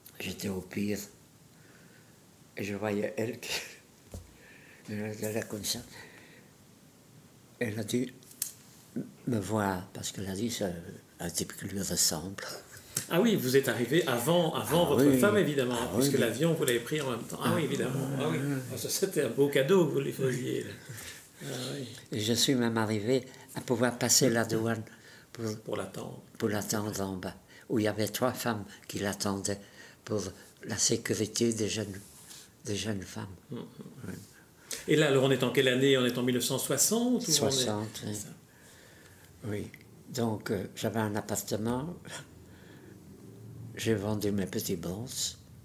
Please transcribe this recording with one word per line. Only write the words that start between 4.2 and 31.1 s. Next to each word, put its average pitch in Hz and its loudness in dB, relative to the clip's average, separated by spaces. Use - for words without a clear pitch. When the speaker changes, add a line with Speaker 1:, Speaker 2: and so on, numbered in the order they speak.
Speaker 1:
<laughs> - -20
elle 107 -4
regardait 107 -2
comme 101 -8
ça. - -4
Elle 113 -2
a 110 -2
dû 123 0
me 120 2
voir, 98 0
parce - -8
qu'elle 98 -8
a 95 -4
dit, « 110 -2
C'est 98 -2
un 87 -6
type - -4
qui - -8
lui 98 -6
ressemble. » 87 0
Speaker 2:
Ah 170 4
oui, 226 6
vous 127 4
êtes 131 4
arrivé 120 2
avant, 139 2
avant 135 4
Speaker 1:
Ah - 2
Speaker 2:
votre 131 6
Speaker 1:
oui. 135 8
Speaker 2:
femme, 208 6
évidemment, 139 2
Speaker 1:
Ah 120 -2
Speaker 2:
puisque 135 4
Speaker 1:
oui, - 4
mais 120 4
Speaker 2:
l'avion, 147 2
vous 151 0
l'avez 120 4
pris 151 -2
en 135 -2
même 107 -4
temps. - -10
Ah 117 4
oui, - 2
Speaker 1:
Ah. - 2
Speaker 2:
évidemment. 131 0
Ah 151 0
oui. 156 0
Speaker 1:
Ah. 139 0
Speaker 2:
Ah, 110 -6
ça, 135 -4
c'était 185 0
un 120 2
beau 139 4
cadeau 151 6
que 135 0
vous 139 0
lui 135 -2
faisiez, 127 0
là. 104 -8
Ah - -10
oui. 131 -8
Speaker 1:
Et 107 -2
je 110 2
suis 123 4
même 117 2
arrivé 110 2
à - -8
pouvoir 120 2
passer 127 6
la 117 4
douane 113 0
pour, 117 -8
Speaker 2:
Pour 110 -4
l'attendre. - -8
Speaker 1:
pour 110 2
l'attendre 104 -2
en 95 -2
bas, 90 -8
où 113 2
il 107 4
y 107 4
avait 104 0
trois 127 0
femmes 107 -2
qui 101 -6
l'attendaient 98 -2
pour 104 -2
la 107 -6
sécurité 113 2